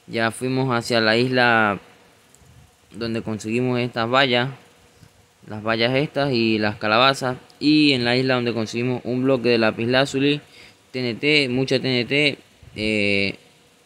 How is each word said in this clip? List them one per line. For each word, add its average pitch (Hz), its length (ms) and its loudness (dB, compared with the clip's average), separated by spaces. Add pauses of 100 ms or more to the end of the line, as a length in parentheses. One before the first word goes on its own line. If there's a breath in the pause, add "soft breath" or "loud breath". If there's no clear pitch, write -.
Ya 113 240 -2
fuimos 131 440 -2
hacia 117 240 0
la 110 180 4
isla 120 640 2 (1120)
donde 113 300 -6
conseguimos 117 580 -4
estas 120 300 -4
vallas, 127 400 2 (1000)
las 107 160 -12
vallas 113 320 0
estas 143 380 -2
y 113 240 2
las 107 200 -2
calabazas. 127 600 2 (220)
Y 147 340 4
en 120 120 0
la 120 120 2
isla 131 160 2
donde 120 200 0
conseguimos 117 500 -4
un 127 200 -4
bloque 127 260 0
de 120 100 2
lapislázuli, 131 840 0 (500 loud breath)
T 127 80 -10
N 123 160 -4
T, 147 340 2
mucha 131 300 0
T 117 80 -4
N 123 180 0
T, 143 320 0 (380)
eh, 101 600 0 (500)